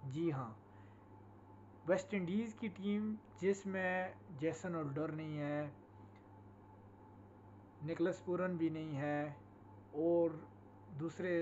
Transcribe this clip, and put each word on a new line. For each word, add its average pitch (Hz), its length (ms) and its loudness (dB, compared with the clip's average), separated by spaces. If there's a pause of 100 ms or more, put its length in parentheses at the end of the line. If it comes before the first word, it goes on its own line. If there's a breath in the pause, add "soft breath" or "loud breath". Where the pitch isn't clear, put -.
जी 160 220 4
हाँ, 123 280 0 (1300 loud breath)
वेस्ट 185 260 4
इंडीज़ 208 440 2
की 226 140 -2
टीम 208 440 0 (240)
जिसमें 190 760 2 (260)
जेसन 165 360 0
होल्डर 151 380 0
नहीं 156 240 -4
है, 147 340 0 (2000)
निकोलस 165 420 4
पूरन 180 320 2
भी 160 120 4
नहीं 156 260 -2
है 147 400 2 (640)
और 170 400 8 (580)
दूसरे 175 440 0